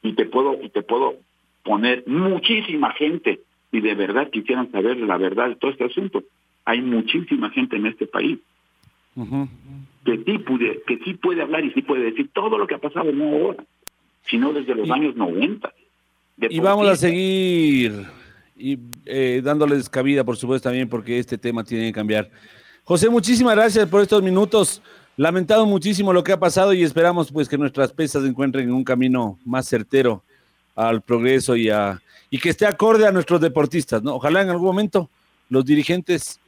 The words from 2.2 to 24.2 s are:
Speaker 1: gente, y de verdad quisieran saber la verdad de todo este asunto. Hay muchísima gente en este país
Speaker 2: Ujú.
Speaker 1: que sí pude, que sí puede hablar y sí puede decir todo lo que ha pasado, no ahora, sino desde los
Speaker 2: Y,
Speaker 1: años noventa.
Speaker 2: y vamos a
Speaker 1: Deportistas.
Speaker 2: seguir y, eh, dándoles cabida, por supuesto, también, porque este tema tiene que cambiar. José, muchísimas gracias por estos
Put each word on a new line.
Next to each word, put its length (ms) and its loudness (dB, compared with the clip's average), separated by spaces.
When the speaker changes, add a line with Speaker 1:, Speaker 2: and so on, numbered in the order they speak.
Speaker 1:
gente, 480 -2
y 80 -2
de 140 -2
verdad 360 -2
quisieran 400 -4
saber 280 -2
la 180 -2
verdad 320 -2
de 80 -8
todo 140 -4
este 140 -6
asunto. 380 -4
Hay 160 -2
muchísima 720 -2
gente 260 -4
en 100 -4
este 200 -6
país 320 -4
Speaker 2:
Ujú. 320 -6
Speaker 1:
que 200 -2
sí 140 -2
pude, 480 -4
que 120 -4
sí 160 -8
puede 280 -2
hablar 220 -4
y 80 -4
sí 100 -2
puede 220 -2
decir 280 -4
todo 260 -2
lo 80 -2
que 80 -6
ha 40 -10
pasado, 340 -4
no 160 -2
ahora, 360 -2
sino 260 -2
desde 220 -4
los 120 -4
Speaker 2:
Y, 60 -2
Speaker 1:
años 240 -2
noventa. 560 -4
Speaker 2:
y 220 -2
vamos 260 2
a 60 6
Speaker 1:
Deportistas. 80 2
Speaker 2:
seguir 1080 2
y, 220 -6
eh, 360 0
dándoles 460 2
cabida, 360 0
por 120 -4
supuesto, 320 -2
también, 200 -2
porque 300 -4
este 200 -6
tema 260 -4
tiene 220 -4
que 60 -4
cambiar. 380 -2
José, 260 2
muchísimas 440 4
gracias 340 4
por 120 4
estos 220 4